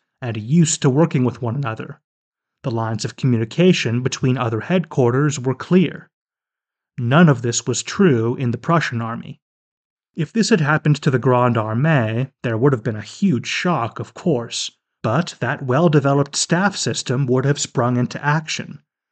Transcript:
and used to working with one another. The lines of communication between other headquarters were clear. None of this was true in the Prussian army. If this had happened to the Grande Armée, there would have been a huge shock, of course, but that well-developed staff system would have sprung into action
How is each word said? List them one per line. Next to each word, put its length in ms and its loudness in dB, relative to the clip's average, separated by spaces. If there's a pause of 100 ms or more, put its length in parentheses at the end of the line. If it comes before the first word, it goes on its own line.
(200)
and 160 -6
used 460 2
to 80 4
working 340 2
with 160 -2
one 160 -4
another. 440 -8 (640)
The 60 -4
lines 340 -4
of 120 -8
communication 840 2
between 340 -2
other 240 -2
headquarters 800 0
were 160 -2
clear. 560 0 (880)
None 300 6
of 140 2
this 240 -4
was 160 -4
true 520 2
in 160 -2
the 80 -4
Prussian 420 -2
army. 400 -10 (760)
If 180 -4
this 160 0
had 120 4
happened 420 2
to 80 2
the 100 0
Grande 360 4
Armée, 720 0 (120)
there 160 -2
would 140 4
have 100 -4
been 140 -4
a 40 -10
huge 460 -2
shock, 540 -4
of 140 -10
course, 580 -4 (320)
but 340 -2
that 260 -4
well-developed 680 2
staff 420 0
system 500 -2
would 180 0
have 160 0
sprung 360 -2
into 260 -2
action 600 -4 (300)